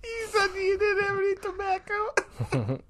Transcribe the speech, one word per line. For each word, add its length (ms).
You 240
said 280
you 220
didn't 260
have 140
any 180
tobacco. 1500